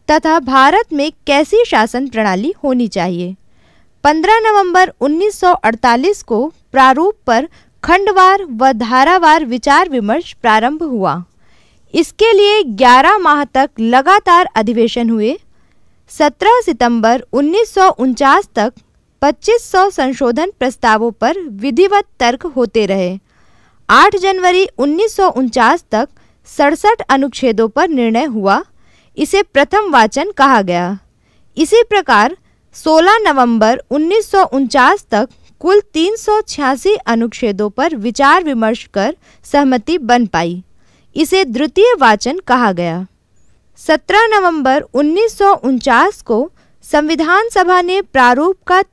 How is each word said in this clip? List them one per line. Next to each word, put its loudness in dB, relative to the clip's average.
तथा 2
भारत 2
में -4
कैसी 0
शासन -2
प्रणाली -4
होनी -2
चाहिए। -6
पन्द्रह 2
नवंबर 2
उन्नीस -2
सौ 2
अड़तालीस 0
को -2
प्रारूप 2
पर 0
खंडवार 2
व 0
धारावार 2
विचार 0
विमर्श -4
प्रारंभ -2
हुआ। -4
इसके 0
लिए 2
ग्यारह 4
माह 2
तक -2
लगातार 2
अधिवेशन -2
हुए। -2
सत्रह 0
सितंबर 0
उन्नीस 0
सौ 4
उनचास 0
तक -2
पच्चीस -2
सौ 2
संशोधन -2
प्रस्तावों -2
पर -2
विधिवत 0
तर्क -2
होते -2
रहे। -4
आठ 4
जनवरी 0
उन्नीस -2
सौ 0
उनचास 0
तक -2
सड़सठ 0
अनुच्छेदों 0
पर -2
निर्णय -2
हुआ। -2
इसे -2
प्रथम -2
वाचन 0
कहा 2
गया। -4
इसी 2
प्रकार 0
सोलह 2
नवंबर 0
उन्नीस -2
सौ 4
उनचास 0
तक -2
कुल 2
तीन -2
सौ -2
छियासी -4
अनुच्छेदों -4
पर -4
विचार 0
विमर्श -4
कर -4
सहमति -2
बन 0
पाई। -4
इसे 0
द्वितीय 0
वाचन 0
कहा 0
गया। -6
सत्रह 0
नवंबर 0
उन्नीस 0
सौ 2
उनचास 0
को -4
संविधान 0
सभा 0
ने -2
प्रारूप 0
का 2